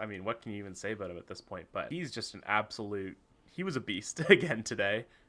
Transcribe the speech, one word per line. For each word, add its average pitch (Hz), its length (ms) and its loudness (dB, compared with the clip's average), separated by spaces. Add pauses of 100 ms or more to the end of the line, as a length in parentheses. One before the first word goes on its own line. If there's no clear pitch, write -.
I 110 60 -4
mean, 98 180 -6
what 113 160 -2
can 110 120 -8
you 101 60 -4
even 98 160 -8
say 98 180 -4
about 101 180 -6
him 87 80 -10
at - 80 -14
this - 160 -12
point? 90 280 -12
But 95 220 -4
he's 165 180 -4
just - 240 -8
an 98 120 -14
absolute, 104 720 -2 (320)
he - 140 -8
was 180 140 0
a 123 40 0
beast 104 400 -4
<laughs> 160 80 2
again 170 340 8
today, 107 440 2 (220)